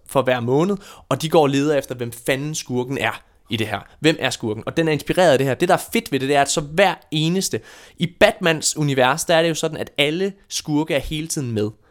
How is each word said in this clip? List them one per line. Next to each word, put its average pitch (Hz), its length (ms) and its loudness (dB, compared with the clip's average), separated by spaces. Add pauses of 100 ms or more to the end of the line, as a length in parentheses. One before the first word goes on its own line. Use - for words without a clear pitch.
for 139 140 2
hver 123 180 2
måned, 147 380 0 (320)
og 135 120 0
de 160 80 -4
går 165 120 6
og 143 80 4
leder 143 280 0
efter, 131 180 -4
hvem 120 160 -8
fanden 143 440 -4
skurken 127 420 -4
er 113 260 -4 (260)
i 117 80 -2
det 110 100 -2
her. 101 120 -6 (200)
Hvem 156 200 4
er 131 100 -2
skurken? 110 360 -6
Og - 120 -4
den 165 100 0
er 156 40 2
inspireret 160 400 2
af 131 60 6
det 135 100 0
her. 131 60 0
Det, 180 160 0
der 180 60 6
er 160 80 -4 (100)
fedt - 180 -2
ved 139 80 0
det, 135 100 -4
det 143 60 2
er, 139 60 4
at 139 80 0
så - 120 -2
hver 160 320 2 (180)
eneste, 160 500 -2 (360)
i 175 100 -2 (120)
Batmans 175 580 2
univers, 139 480 2
der 170 100 2
er 160 60 4
det 170 80 2
jo 160 60 -2
sådan, 156 220 -6
at - 200 -8
alle 170 360 0 (160)
skurke 151 440 -2
er 143 60 0
hele 156 280 -6
tiden 131 240 -4
med. 104 180 -2 (220)